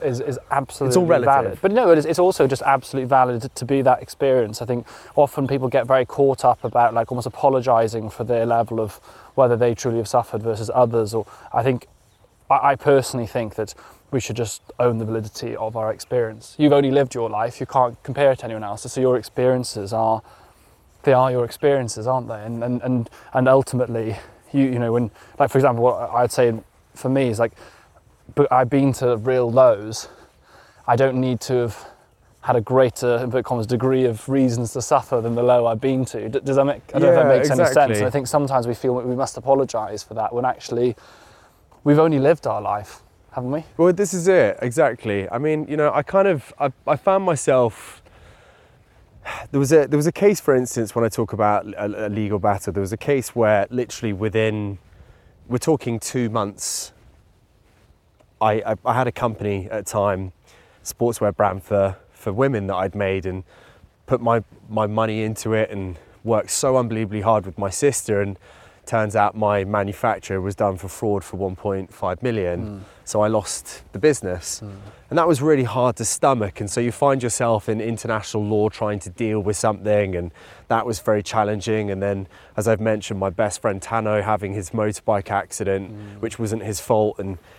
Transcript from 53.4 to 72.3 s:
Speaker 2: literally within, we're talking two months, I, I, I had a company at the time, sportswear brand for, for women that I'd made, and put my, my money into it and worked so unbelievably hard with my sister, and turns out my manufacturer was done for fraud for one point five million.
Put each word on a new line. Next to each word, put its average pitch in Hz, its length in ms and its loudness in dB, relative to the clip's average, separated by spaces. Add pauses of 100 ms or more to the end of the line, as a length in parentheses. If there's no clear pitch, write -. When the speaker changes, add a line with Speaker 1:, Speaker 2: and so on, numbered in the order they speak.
Speaker 2:
literally 120 440 -6
within, 104 640 -2 (720)
we're 120 100 -2
talking 123 420 -2
two 123 300 -4
months, 104 640 -6 (1500)
I, 107 240 2
I, 110 100 -2 (100)
I 120 80 0
had 127 140 0
a 120 40 -6
company 104 580 -4
at 104 160 -8
the - 60 -12
time, 95 400 -2 (520)
sportswear 113 520 -2
brand 95 280 0
for, 98 340 0 (140)
for - 220 -8
women 117 340 0
that 95 80 -4
I'd 95 200 -4
made, 98 300 -2
and 92 180 -6 (640)
put - 160 0
my, 117 220 2 (260)
my 107 180 -2
money 110 360 -2
into 110 300 -4
it 110 160 0
and 95 280 -10 (280)
worked 110 260 0
so 131 260 0
unbelievably 110 440 -2
hard 107 240 2
with 92 120 -14
my 101 120 -2
sister, 110 520 0
and 101 160 -6 (480)
turns 107 300 -2
out 104 200 2
my 104 280 2
manufacturer 98 800 -2
was 98 140 -6
done 101 200 0
for 95 120 -12
fraud 101 360 -4
for - 140 -14
one 92 180 -4
point 95 380 -6
five 92 300 -6
million. 101 560 -4